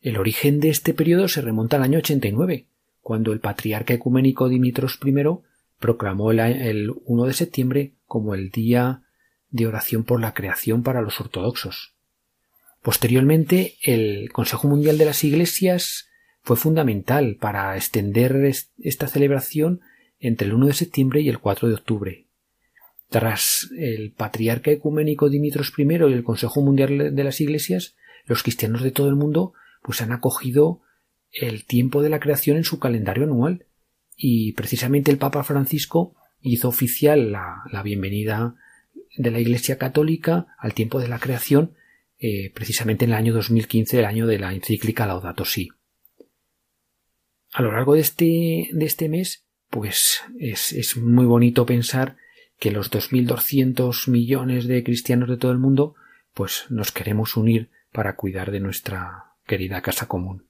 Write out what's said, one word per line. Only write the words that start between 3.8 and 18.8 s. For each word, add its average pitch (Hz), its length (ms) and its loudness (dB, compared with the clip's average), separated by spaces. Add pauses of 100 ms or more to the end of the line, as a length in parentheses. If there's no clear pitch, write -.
ecuménico 131 540 2
Dimitros 127 480 0
primero 143 480 0 (340)
proclamó 107 540 0
el 113 80 4
a-, 113 100 2
el 110 420 -2 (120)
uno 120 220 2
de 135 60 -2
septiembre 139 640 -2 (120)
como 107 280 -4
el 95 160 -6
día 123 540 0 (480)
de 113 140 0
oración 110 380 -2
por 120 160 0
la 110 120 -4
creación 110 520 -2
para 127 180 0
los 104 180 -6
ortodoxos. - 760 -8 (840)
Posteriormente, 143 1000 4
el 110 480 0
Consejo - 380 -2
Mundial 147 280 4
de 156 100 6
las 151 180 -2
Iglesias 175 840 0 (340)
fue 120 140 2
fundamental 135 760 2
para 98 400 -4
extender 107 680 0
es-, 139 340 -2
esta 139 300 -4